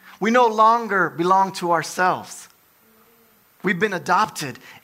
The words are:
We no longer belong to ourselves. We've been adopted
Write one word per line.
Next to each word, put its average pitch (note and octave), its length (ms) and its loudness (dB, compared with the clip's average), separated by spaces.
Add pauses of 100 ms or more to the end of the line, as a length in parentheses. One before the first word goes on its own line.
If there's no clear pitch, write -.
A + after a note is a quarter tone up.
(200)
We G3+ 100 -2
no B3 160 4
longer A3 640 2
belong F#3 440 2
to F3+ 180 -4
ourselves. D#3+ 760 -4 (1160)
We've F#3 160 -2
been G3+ 140 -2
adopted E3+ 680 -4 (240)